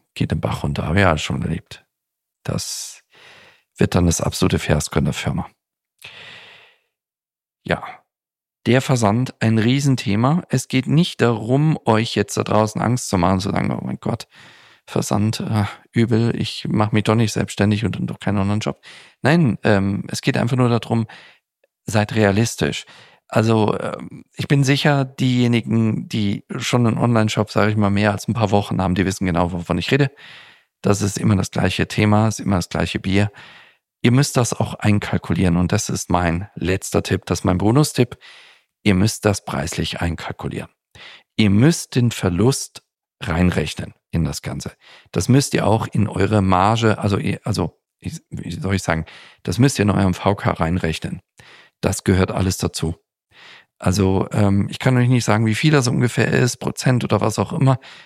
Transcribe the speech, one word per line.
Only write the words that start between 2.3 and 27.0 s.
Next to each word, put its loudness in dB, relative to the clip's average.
Das -8
wird 0
dann 2
das 0
absolute 0
Fiasko -2
in 0
der -2
Firma. -6
Ja, -4
der 4
Versand, 0
ein 2
Riesenthema. 2
Es -2
geht -2
nicht 0
darum, 2
euch 2
jetzt -2
da 0
draußen 0
Angst -2
zu 0
machen, 2
zu -2
sagen, -2
„Oh -6
mein -8
Gott, -6
Versand, -2
äh, 0
übel, 2
ich -8
mach 0
mich 2
doch 2
nicht 2
selbstständig 0
und -2
dann -6
doch -10
keinen -2
anderen 0
Job.“ -6
Nein, 4
ähm, 2
es -8
geht 0
einfach 0
nur 2
darum, -2
seid 0
realistisch. 0
Also, 2
ähm, -10
ich -6
bin 2
sicher, 2
diejenigen, 0
die -4
schon 0
einen 0
Online-Shop, 0